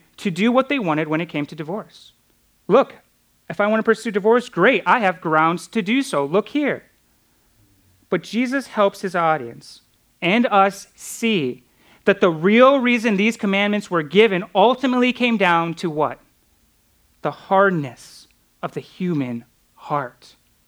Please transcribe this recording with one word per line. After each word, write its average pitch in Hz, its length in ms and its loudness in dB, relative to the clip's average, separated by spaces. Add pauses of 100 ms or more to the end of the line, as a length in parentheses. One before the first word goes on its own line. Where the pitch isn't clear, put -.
(180)
to 202 140 -4
do 196 200 0
what 254 180 0
they 285 100 -2
wanted 156 280 -2
when 156 120 -4
it 170 100 -8
came 147 180 -6
to - 80 -20
divorce. 160 580 -14 (540)
"Look, - 280 2 (540)
if 170 100 -8
I 202 80 0
want 220 120 0
to 214 40 -4
pursue 226 280 0
divorce, 220 380 0
great, 196 360 2
I 226 140 4
have 185 200 0
grounds 160 500 0
to 226 120 -4
do 233 220 -2
so. 147 200 -4
Look 180 260 -2
here." 262 360 -4 (1200)
But 175 140 -2
Jesus 247 440 -6
helps - 340 -2
his 185 140 -8
audience 147 680 -4 (400)
and 214 240 2
us 196 500 0
see 175 680 -4 (420)
that 196 160 2
the 190 80 4
real 220 500 4
reason 240 380 0
these 220 200 0
commandments 202 540 -2
were 170 120 0
given 185 400 2 (120)
ultimately 247 580 2
came 240 240 -2
down 170 380 0
to 170 140 -6
what? 147 300 -4 (1000)
The 151 100 -4
hardness 190 960 -2 (340)
of 175 120 -10
the 156 60 -10
human 139 640 -6 (300)
heart. - 600 -8 (320)